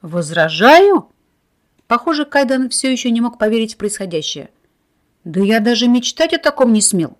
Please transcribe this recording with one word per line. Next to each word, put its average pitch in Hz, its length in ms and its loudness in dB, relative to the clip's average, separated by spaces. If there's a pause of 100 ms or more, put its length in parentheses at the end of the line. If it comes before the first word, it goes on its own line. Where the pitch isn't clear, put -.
«Возражаю?» 170 1080 2 (760)
Похоже, 294 380 -2
Кайден 262 460 -2
все - 200 -2
еще 247 200 -2
не 233 100 0
мог 240 180 -4
поверить 220 360 -2
в - 20 -20
происходящее. 170 720 -8 (760)
«Да 175 180 -2
я 220 180 2
даже 233 280 0
мечтать 247 440 0
о 330 60 -2
таком 269 340 0
не 214 80 4
смел. 175 400 -2